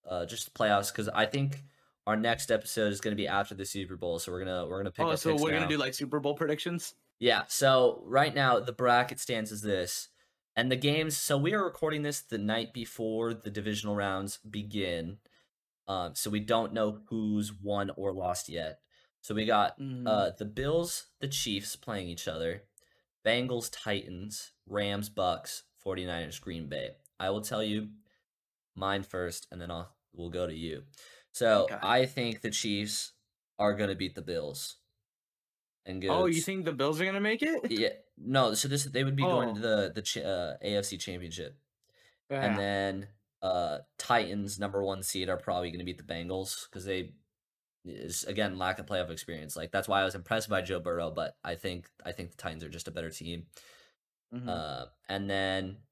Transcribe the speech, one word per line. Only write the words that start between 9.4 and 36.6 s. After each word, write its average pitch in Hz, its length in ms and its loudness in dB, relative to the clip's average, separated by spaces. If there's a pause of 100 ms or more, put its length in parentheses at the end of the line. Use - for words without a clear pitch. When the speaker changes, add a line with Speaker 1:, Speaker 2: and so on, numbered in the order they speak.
Speaker 1:
as 104 100 -6
this, 95 460 0 (480)
and 123 160 4
the 127 60 4
games. 147 400 2
So 143 200 2
we 160 180 4
are 196 100 2
recording 151 380 0
this 147 180 -2
the - 160 -4
night 110 360 0
before 113 600 -2
the 107 180 -8
divisional 104 460 -2
rounds 98 400 -2 (120)
begin, 101 720 -4 (680)
um, 87 260 -2
so - 140 -4
we 104 100 0
don't 113 320 2
know 107 360 0
who's 107 440 0
won 101 460 -2
or 98 160 -2
lost 90 340 -2
yet. 78 320 -6 (420)
So 104 140 -6
we 110 100 2
got, 107 320 4
Speaker 2:
Mm. 127 300 -6
Speaker 1:
uh, 101 300 4
the 104 80 -6
Bills, 143 640 0 (120)
the 143 80 -4
Chiefs 104 480 -2
playing 98 320 -6
each 85 220 -6
other, 82 340 -2 (640)
Bengals, 120 440 2
Titans, 101 840 -6 (120)
Rams, 101 440 0
Bucks, - 540 -2 (160)
forty-niners, 90 600 -4
Green 82 300 -8
Bay. 69 260 -6 (240)
I 95 120 0
will 107 100 0
tell 110 200 -2
you 107 300 -2 (840)
mine 98 280 0
first, 90 480 -4
and 90 80 -12
then 85 100 -8
I'll, 87 240 -6 (200)
we'll 85 160 -8
go 87 180 0
to 80 80 -4
you. 80 300 -6 (480)
So 107 300 6
Speaker 2:
Okay. 101 180 0
Speaker 1:
I 123 240 6
think 117 360 -4
the 110 100 -2
Chiefs 104 600 -2 (460)
are 104 140 6
gonna 101 220 0
beat 92 200 -4
the 92 60 -10
Bills 73 560 -4 (1080)
and 92 160 -6
go 95 80 0
Speaker 2:
Oh, 175 180 6
you 165 80 4
Speaker 1:
t- 160 60 2
Speaker 2:
think 190 220 -4